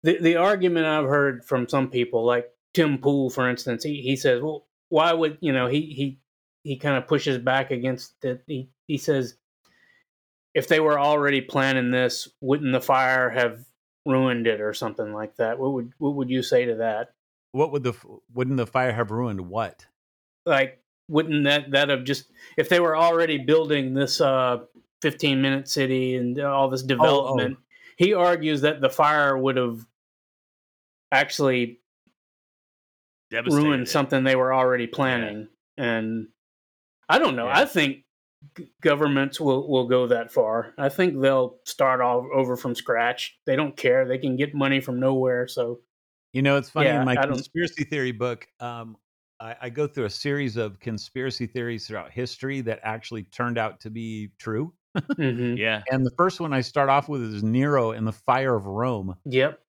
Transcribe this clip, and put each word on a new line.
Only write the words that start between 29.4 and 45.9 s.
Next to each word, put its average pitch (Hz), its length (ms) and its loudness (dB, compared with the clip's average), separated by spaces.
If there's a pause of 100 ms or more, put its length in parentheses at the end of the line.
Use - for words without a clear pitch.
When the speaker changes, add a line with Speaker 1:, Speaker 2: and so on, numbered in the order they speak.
Speaker 1:
have 117 280 -2 (1300)
actually 131 680 0 (1500)
Speaker 3:
Devastated 143 340 2
Speaker 1:
ruined 139 180 2
Speaker 3:
it. 120 60 -6
Speaker 1:
something 135 360 2
they 131 120 4
were 127 180 2
already 127 300 2
Speaker 3:
Yeah. 117 100 -10
Speaker 1:
planning. 113 540 -2 (280)
And 113 520 -4 (800)
I 226 100 6
don't 247 180 2
know. 120 100 -4
Speaker 3:
Yeah. 139 140 4
Speaker 1:
I 285 40 6
think 143 400 0 (520)
g-, 160 140 -18 (100)
governments 143 600 2
will, 139 280 0
will 131 200 2
go 127 200 4
that 117 240 0
far. 113 460 0
I 139 100 0
think 147 320 0
they'll 131 440 2
start 131 360 0
all 123 320 0
over 127 240 0
from 123 180 -6
scratch. 120 720 -2
They 135 100 0
don't 151 200 -2
care. 131 300 2
They 131 120 -2
can 131 180 -2
get 143 180 -4
money 139 260 2
from 127 200 -6
nowhere. 127 480 0
So, 120 320 -6 (520)